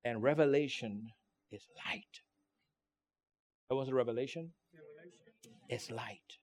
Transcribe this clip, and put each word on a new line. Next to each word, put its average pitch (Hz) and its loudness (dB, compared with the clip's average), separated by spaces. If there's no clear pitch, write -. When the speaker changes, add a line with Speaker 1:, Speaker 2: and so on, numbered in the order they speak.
Speaker 1:
And 113 -2
revelation 139 4
is - -16
light. - -8
What 131 2
was 135 0
the 131 -2
revelation? 131 0
Speaker 2:
Revelation. - -20
Speaker 1:
It's 120 -8
light. 104 -12